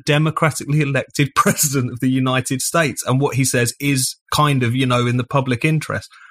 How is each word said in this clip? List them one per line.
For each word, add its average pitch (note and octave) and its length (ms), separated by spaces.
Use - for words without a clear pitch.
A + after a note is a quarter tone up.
democratically D3+ 760
elected C#3 500
<laughs> - 40
president C3+ 580
of A#2 80
the C3 80
United C3 520
States. D#3+ 440
And C3 160
what C#3 140
he C3+ 100
says A#2+ 340
is C#3 360
kind C#3+ 300
of, A#2 120
you C3 120
know, B2 180
in A#2+ 120
the B2 60
public C3 400
interest. D#3 460